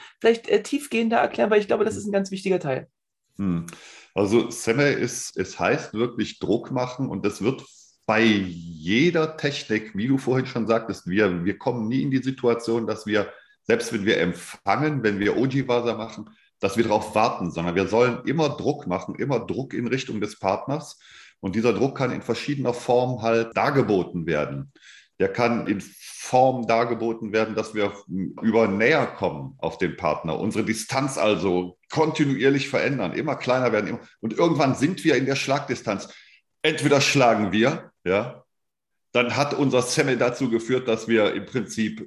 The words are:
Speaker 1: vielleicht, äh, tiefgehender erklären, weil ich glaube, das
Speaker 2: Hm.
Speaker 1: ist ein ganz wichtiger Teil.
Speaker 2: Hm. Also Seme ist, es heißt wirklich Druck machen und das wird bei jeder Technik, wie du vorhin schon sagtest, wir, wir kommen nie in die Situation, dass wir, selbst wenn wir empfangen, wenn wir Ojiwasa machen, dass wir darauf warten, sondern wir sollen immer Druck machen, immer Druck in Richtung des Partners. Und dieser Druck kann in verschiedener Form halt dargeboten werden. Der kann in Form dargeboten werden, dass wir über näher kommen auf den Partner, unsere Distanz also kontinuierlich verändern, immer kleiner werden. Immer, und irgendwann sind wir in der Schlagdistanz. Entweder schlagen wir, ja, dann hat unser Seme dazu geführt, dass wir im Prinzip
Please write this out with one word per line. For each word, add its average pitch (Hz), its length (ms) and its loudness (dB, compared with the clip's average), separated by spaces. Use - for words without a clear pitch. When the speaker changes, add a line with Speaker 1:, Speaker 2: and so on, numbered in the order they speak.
Speaker 1:
vielleicht, 226 280 2
äh, 220 140 4
tiefgehender 233 540 -2
erklären, 233 340 2
weil 214 100 6
ich 196 80 -2
glaube, 214 160 2
das 220 100 -2
Speaker 2:
Hm. - 60 -8
Speaker 1:
ist 208 60 -8
ein 202 60 -4
ganz 196 180 0
wichtiger 185 300 -2
Teil. 135 280 -6
Speaker 2:
Hm. 87 280 -2
Also 104 360 4
Seme 139 400 2
ist, - 460 -4
es - 220 -6
heißt 110 360 -2
wirklich 110 440 -4
Druck - 320 -2
machen 127 380 -4
und 95 160 -6
das 101 180 -4
wird 131 220 -2
bei 110 180 4
jeder 101 1120 0
Technik, 107 600 -4
wie 107 120 -4
du 135 100 2
vorhin 131 280 0
schon 113 200 -4
sagtest, 110 420 -2
wir, 90 360 2
wir 98 140 -2
kommen 120 300 -4
nie 135 140 0
in 143 80 -2
die 131 120 0
Situation, 117 640 0
dass 107 200 -6
wir, 104 260 0
selbst - 280 0
wenn 104 120 -2
wir 95 160 4
empfangen, 123 840 0
wenn 104 160 2
wir 104 180 2
Ojiwasa 120 600 0
machen, 107 340 -12
dass 98 160 0
wir 113 80 4
darauf 107 300 0
warten, 107 360 0
sondern 85 240 -2
wir 92 140 2
sollen 120 360 2
immer 156 240 0
Druck 131 380 -4
machen, - 300 -4
immer 123 240 -2
Druck 123 340 -6
in 120 140 -4
Richtung 120 320 -4
des - 180 -6
Partners. 131 600 -2
Und 95 140 -4
dieser 110 200 4
Druck 135 240 0
kann 127 140 0
in - 100 -6
verschiedener 123 500 -2
Form 123 500 0
halt 113 340 2
dargeboten 101 680 2
werden. 71 480 -4
Der 95 140 2
kann 117 340 0
in 98 160 -2
Form 127 840 0
dargeboten 113 680 -2
werden, 110 220 0
dass 110 200 -4
wir 101 180 0
über 110 280 4
näher 117 380 2
kommen 76 520 -6
auf 80 200 -6
den 87 180 -2
Partner, 80 420 -2
unsere 104 260 -2
Distanz 135 540 -4
also 90 580 0
kontinuierlich 139 800 2
verändern, 107 420 -2
immer 135 240 -4
kleiner 127 360 0
werden. 104 160 0
Immer, 117 120 -6
und 113 120 -4
irgendwann 151 440 2
sind 165 280 0
wir 143 120 4
in 131 100 0
der 135 100 0
Schlagdistanz. 131 720 -4
Entweder 143 400 4
schlagen 113 500 4
wir, 127 380 2
ja, 104 400 0
dann 120 240 2
hat 147 180 0
unser 127 280 4
Seme 135 340 2
dazu 123 340 0
geführt, 123 380 0
dass 110 200 0
wir 107 260 4
im 95 120 -6
Prinzip 107 600 -4